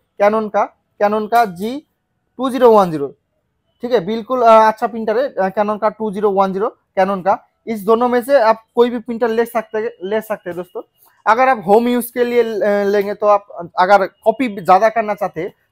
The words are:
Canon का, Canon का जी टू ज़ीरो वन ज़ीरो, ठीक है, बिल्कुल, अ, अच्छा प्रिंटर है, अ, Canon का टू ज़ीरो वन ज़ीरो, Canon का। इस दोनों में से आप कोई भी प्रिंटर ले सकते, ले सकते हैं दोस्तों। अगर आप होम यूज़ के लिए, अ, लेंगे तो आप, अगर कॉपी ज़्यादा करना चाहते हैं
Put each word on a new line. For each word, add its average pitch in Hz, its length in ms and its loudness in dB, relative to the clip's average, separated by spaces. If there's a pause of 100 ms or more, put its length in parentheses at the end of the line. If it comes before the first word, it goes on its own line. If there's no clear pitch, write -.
(220)
Canon 214 260 0
का, 202 280 -4 (260)
Canon 208 280 -2
का 233 140 2
जी 214 420 -8 (500)
टू 262 140 -4
ज़ीरो 240 200 4
वन 202 200 4
ज़ीरो, 139 240 -6 (680)
ठीक 240 100 -4
है, 196 140 0
बिल्कुल, 233 360 -4
अ, 220 260 6
अच्छा 220 180 -2
प्रिंटर 220 320 -4
है, 269 100 -2
अ, 190 200 -4
Canon 208 320 -4
का 220 80 -2
टू 220 240 -6
ज़ीरो 202 180 -2
वन 196 220 0
ज़ीरो, 196 260 -6 (200)
Canon 190 220 0
का। 196 280 -2 (180)
इस 214 180 -8
दोनों 226 240 2
में 240 140 0
से 269 180 2
आप 220 240 2 (100)
कोई 240 160 2
भी 247 80 -8
प्रिंटर 226 300 -4
ले 226 160 0
सकते, 226 600 -6
ले 208 160 -4
सकते 202 300 -8
हैं 165 60 -10
दोस्तों। 170 260 -12 (440)
अगर 233 220 4
आप 226 180 -2
होम 226 220 4
यूज़ 247 260 -2
के 240 100 0
लिए, 240 180 2
अ, 202 420 -2
लेंगे 202 300 0
तो 208 120 -4
आप, 202 520 0
अगर 190 280 4
कॉपी 214 580 -4
ज़्यादा 190 240 4
करना 214 260 -2
चाहते 180 260 -8
हैं 196 140 -10 (180)